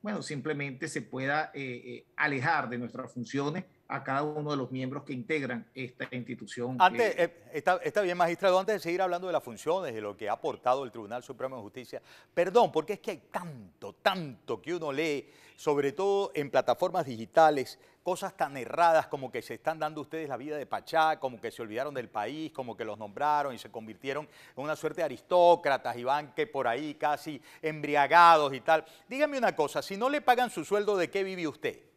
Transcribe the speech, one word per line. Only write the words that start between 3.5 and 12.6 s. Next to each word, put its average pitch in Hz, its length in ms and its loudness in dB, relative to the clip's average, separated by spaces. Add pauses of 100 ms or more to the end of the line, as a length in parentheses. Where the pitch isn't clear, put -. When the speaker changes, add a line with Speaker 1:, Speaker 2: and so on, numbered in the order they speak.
Speaker 1:
a 131 120 -6
cada 135 220 -2
uno 151 280 -4
de 143 40 0
los 131 160 -4
miembros 131 320 -6
que - 80 -12
integran 127 640 -4
esta 131 360 -10
institución, 123 680 -8
Speaker 2:
Antes, 196 380 6
Speaker 1:
eh, 175 60 4
Speaker 2:
eh, - 280 -4
está, 180 320 2
está 180 180 0
bien, 175 140 0
magistrado, 180 420 4
antes 196 180 2
de 180 40 -4
seguir 175 220 -2
hablando 180 260 -2
de 175 60 -2
las 143 100 0
funciones, 151 500 -4
de 110 60 -6
lo 104 160 -6
que 101 140 -6
ha 107 40 0
aportado 131 520 -2
el 110 60 -12
Tribunal 117 300 -10
Supremo 127 360 -10
de 110 60 -14
Justicia, 123 380 -14 (320)
perdón, 185 380 4